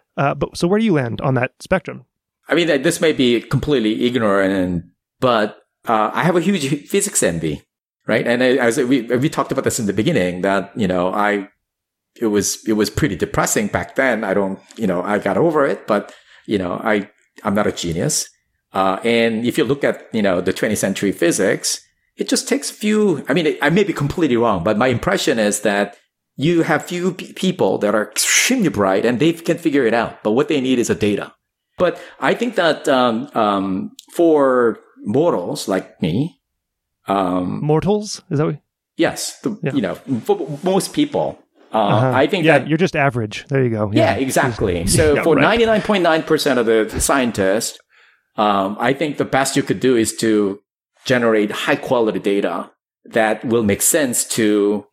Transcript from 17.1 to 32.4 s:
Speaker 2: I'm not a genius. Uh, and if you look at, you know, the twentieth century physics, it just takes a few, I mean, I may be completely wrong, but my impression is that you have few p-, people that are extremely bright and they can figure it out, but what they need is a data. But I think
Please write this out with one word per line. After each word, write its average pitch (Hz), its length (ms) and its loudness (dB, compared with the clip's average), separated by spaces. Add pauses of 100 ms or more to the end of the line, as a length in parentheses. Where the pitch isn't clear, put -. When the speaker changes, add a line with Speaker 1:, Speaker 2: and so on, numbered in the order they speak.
Speaker 2:
I'm 101 120 0
not 104 100 2
a 95 60 0
genius. 87 580 -4 (440)
Uh, 95 300 0
and 117 440 0
if - 100 -2
you 156 60 2
look 139 200 -2
at, 117 300 -2
you 113 80 -2
know, 92 180 2
the 90 140 -2
twentieth 107 260 -2
century 98 320 -2
physics, 135 680 0 (340)
it - 140 -6
just - 180 -2
takes 285 220 -2
a - 60 -14
few, 208 520 0
I 131 60 0
mean, 143 260 0
I 147 120 2
may 202 120 4
be 170 100 -2
completely 143 440 0
wrong, 107 260 0
but 107 140 0
my 123 120 2
impression 143 500 -2
is 104 220 0
that 101 360 -2 (380)
you 165 260 0
have 147 240 0
few 180 280 -4
p-, - 200 -14
people 123 460 0
that 104 160 0
are 107 80 0
extremely - 680 0
bright 104 340 2
and 113 160 0
they 165 140 2
can 165 240 -4
figure 139 300 0
it 110 80 2
out, 113 280 -4
but 110 100 0
what 147 140 2
they 147 140 0
need 127 160 2
is 110 140 0
a 98 40 2
data. 98 380 -2 (460)
But 175 200 0 (200)
I 135 160 0
think 240 180 -4